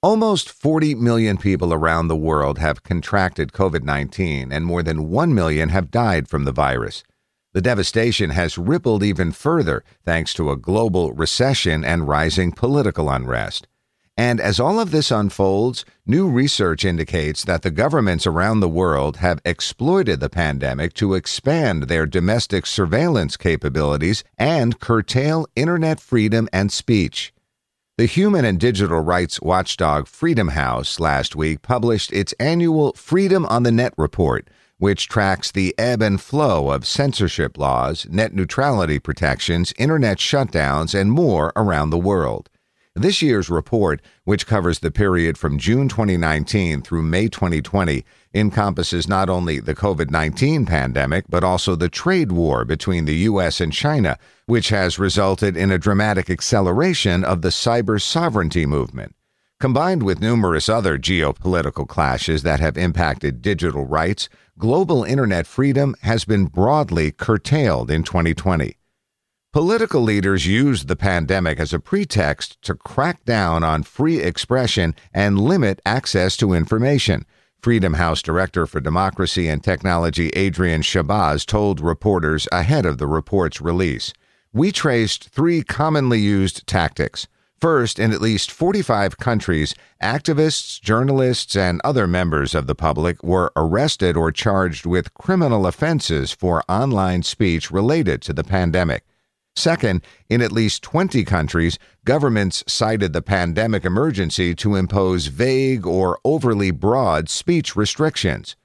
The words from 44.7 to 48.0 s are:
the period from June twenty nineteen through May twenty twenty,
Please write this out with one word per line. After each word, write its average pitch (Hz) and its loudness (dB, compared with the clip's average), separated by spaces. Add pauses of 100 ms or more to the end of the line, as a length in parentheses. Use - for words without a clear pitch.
the 82 -4
period 85 2
from 73 -2
June 123 0
twenty 104 0
nineteen 80 0
through 82 -4
May 87 0
twenty 85 -2
twenty, 80 -2 (260)